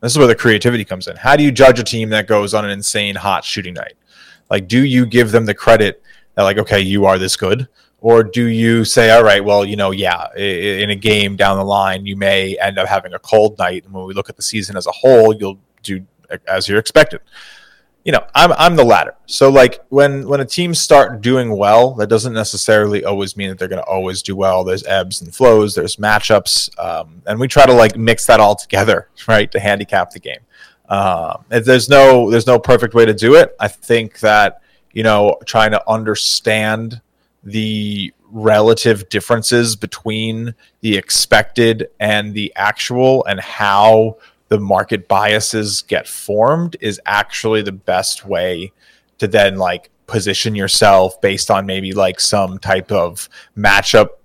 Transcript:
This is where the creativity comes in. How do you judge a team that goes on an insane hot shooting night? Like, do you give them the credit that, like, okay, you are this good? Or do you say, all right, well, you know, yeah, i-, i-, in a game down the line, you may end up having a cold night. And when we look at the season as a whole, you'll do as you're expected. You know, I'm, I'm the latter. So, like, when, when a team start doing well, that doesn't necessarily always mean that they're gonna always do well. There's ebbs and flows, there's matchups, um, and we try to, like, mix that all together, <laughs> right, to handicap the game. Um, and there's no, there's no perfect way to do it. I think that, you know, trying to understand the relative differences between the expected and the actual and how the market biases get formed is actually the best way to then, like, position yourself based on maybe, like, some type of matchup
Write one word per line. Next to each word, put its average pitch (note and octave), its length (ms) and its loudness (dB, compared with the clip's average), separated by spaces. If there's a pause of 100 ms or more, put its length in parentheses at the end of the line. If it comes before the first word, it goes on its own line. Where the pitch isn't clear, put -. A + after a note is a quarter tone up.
This A#2+ 120 -4
is - 40 -2
where C#3+ 100 6
the A2+ 80 4
creativity A2+ 500 0
comes F#2 220 -12
in. - 80 -14
How C3+ 200 0
do D3 80 2
you D3 80 2
judge B2+ 280 6
a A#2+ 40 -4
team A2 260 -6
that G#2+ 180 -2
goes G#2 260 0
on G#2+ 120 -2
an G2+ 60 -8
insane G2+ 440 -6
hot F#2+ 280 -4
shooting F2+ 300 -10
night? - 200 -14 (560)
Like, G2 180 -4
do B2 160 2
you B2+ 220 0
give A2+ 260 2
them A2+ 140 2
the G#2 80 -4
credit G#2+ 480 2 (340)
that, G2+ 80 0
like, G2 140 0
okay, G#2 220 0
you G2 260 0
are F#2+ 120 4
this F#2 180 -4
good? G#2+ 320 -4 (340)
Or A2+ 220 4
do A#2+ 220 -2
you A#2 400 0
say, A2+ 260 2
all A#2 120 8
right, G2+ 200 4
well, G2+ 220 2
you G#2 100 -8
know, G2 160 -2
yeah, F2+ 440 -4
i-, F2 40 -14
i-, G2 440 -4
in G#2 60 -4
a G#2 60 -2
game G2+ 400 0
down G2 220 0
the G2 80 -4
line, G2 400 -2
you G2 100 -8
may G2 440 -2
end G2 200 -4
up F#2+ 80 -2
having F#2+ 260 -4
a E2+ 60 -12
cold G#2+ 400 0
night. F2+ 260 -4
And G2 80 -20
when F#2 120 -14
we F#2+ 80 -14
look G2 160 -10
at - 80 -18
the - 40 -14
season G2 360 -8
as F2 100 -8
a F2 40 -6
whole, A#2 420 4
you'll G2+ 260 -8 (240)
do F#2+ 220 -10 (420)
as F#2+ 220 -6
you're G2+ 100 2
expected. - 400 0 (840)
You - 80 -4
know, A#2+ 200 0
I'm, E3 200 4
I'm E3+ 240 2
the C3+ 80 6
latter. G2 300 2 (100)
So, - 240 2
like, C3 400 4
when, C#3 380 0
when C#3+ 120 -2
a - 60 -4
team F3 280 -4
start C#3 460 2
doing B2 380 0
well, A2+ 380 4
that G#2+ 120 -4
doesn't A2+ 240 -2
necessarily G#2+ 720 -2
always G2 320 -6
mean G2 140 -10
that F#2+ 100 -14
they're F#2+ 80 -8
gonna F#2+ 140 -8
always F#2+ 400 -6
do G2 160 -10
well. F#2+ 260 0
There's F#2 220 -6
ebbs F#2+ 360 -4
and E2 140 -20
flows, A2 400 4
there's - 220 -6
matchups, G#2+ 720 0 (100)
um, E2 480 -12
and G#2 100 -6
we B2+ 120 -4
try C#3 160 6
to, B2+ 80 6
like, A2 240 4
mix A2+ 300 -2
that A2+ 120 4
all G#2 160 4
together, G2+ 640 -2
<laughs> - 100 -20
right, G#2+ 240 0
to G2+ 80 -4
handicap G2+ 520 -4
the - 80 -20
game. C2 200 -16 (480)
Um, F#2 640 -4
and A2+ 140 -2
there's B2+ 240 2
no, C3 420 6
there's A#2 160 0
no B2 100 4
perfect A#2+ 360 0
way A#2 120 6
to G#2+ 80 2
do A2+ 220 4
it. E3 240 6
I A2 80 -4
think - 540 -4
that, G#2+ 400 2 (320)
you A2 100 -6
know, G#2 420 2
trying A2 260 2
to G#2+ 160 -2
understand A2 1120 -4 (420)
the G#2 720 -6 (180)
relative G#2+ 800 2
differences A#2 640 -2
between A2 800 -10 (280)
the A2 160 -2
expected A2 920 -2 (100)
and G#2 340 -4
the G#2 220 -8
actual B2+ 680 0
and G2 140 -4
how A2 800 2 (320)
the G#2+ 100 0
market G2 480 -4
biases G#2+ 760 -2
get - 240 -4
formed D3 760 -2
is G#2 240 -8
actually G#2+ 560 -2
the G2 100 -8
best F#2+ 540 -6
way F2+ 460 -6 (480)
to A2 80 -4
then, G2 300 0
like, F2+ 320 -6 (180)
position G#2+ 480 -4
yourself F#2+ 640 2
based G2 300 -2
on G2 140 -2
maybe, F#2+ 280 -8
like, F#2+ 260 -2
some F#2+ 380 -4
type F#2+ 340 -4
of F2 380 -4 (260)
matchup G2+ 540 2 (160)